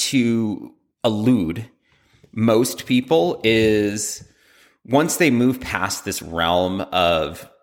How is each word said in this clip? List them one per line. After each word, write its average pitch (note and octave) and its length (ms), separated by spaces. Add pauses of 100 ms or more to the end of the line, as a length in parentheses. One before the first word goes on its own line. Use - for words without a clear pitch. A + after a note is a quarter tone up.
(100)
to A#2 640 (280)
elude A2 680 (600)
most A2+ 540
people E3 580
is G#2+ 800 (600)
once D3+ 320
they E3 140
move B2 320
past - 420
this G2 160
realm F2 600 (100)
of E2 560 (140)